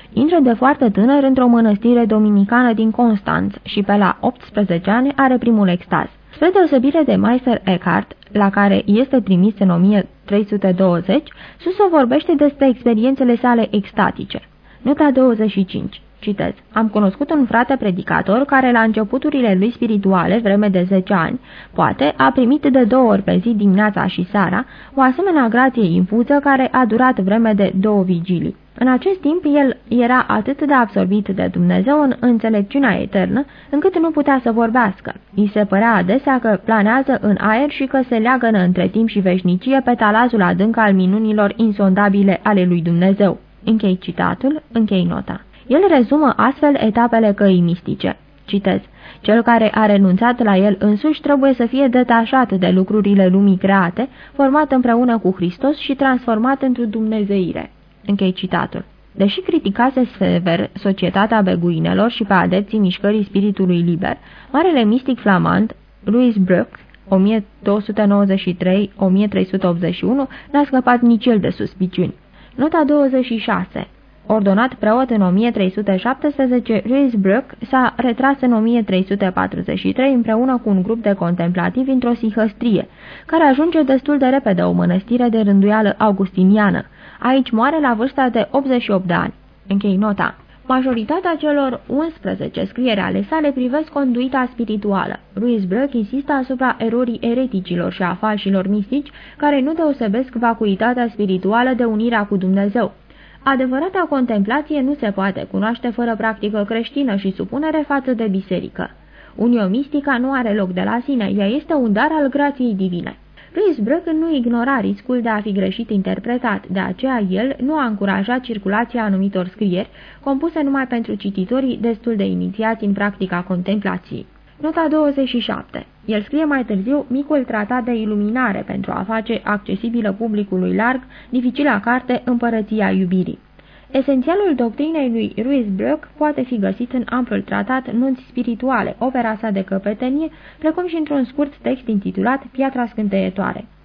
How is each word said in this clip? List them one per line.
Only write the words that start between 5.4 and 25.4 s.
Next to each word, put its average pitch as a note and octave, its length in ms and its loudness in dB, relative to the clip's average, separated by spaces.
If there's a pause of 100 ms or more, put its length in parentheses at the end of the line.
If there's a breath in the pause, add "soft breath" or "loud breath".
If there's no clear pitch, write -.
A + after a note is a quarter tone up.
extaz. F3 400 -2 (260)
Spre D#4+ 200 2
deosebire D4+ 520 4
de A3 100 2
Meister A#3 480 2
Eckhart, F#3 520 -2 (160)
la G#3 180 2
care G3+ 360 2
este A#3+ 340 2
trimis F#3+ 400 2
în F#3+ 100 4
o F3 80 2
mie G3 300 4 (180)
trei G#3 200 0
sute G3 320 0
douăzeci, F#3+ 520 2 (300 loud breath)
Suso F#4+ 320 2
vorbește D4 460 2
despre C#4+ 300 2
experiențele A#3+ 680 2
sale A#3 340 2
extatice. - 680 -4 (420 soft breath)
Nota D4 320 2
douăzeci A#3 380 2
și G3 140 0
cinci. - 360 -10 (180)
Citez. - 340 -4 (200)
„Am A3 140 0
cunoscut G#3 440 0
un D4 140 2
frate B3 340 0
predicator G3+ 640 -2
care, C4+ 260 2
la A#3 80 2
începuturile A3+ 800 0
lui A3 120 0
spirituale, G3 720 0
vreme G#3 240 2
de F#3 200 2
zece F#3+ 260 0
ani, F#3 260 -2 (340 loud breath)
poate, C4 440 0
a C4+ 160 4
primit C4 280 2
de C4 220 4
două A#3+ 280 4
ori G3+ 100 2
pe F3+ 200 0
zi, A#3 80 -2
dimineața G#3 580 2
și F3+ 180 -4
seara, G3 400 -2 (280 loud breath)
o C4+ 80 2
asemenea C4+ 460 2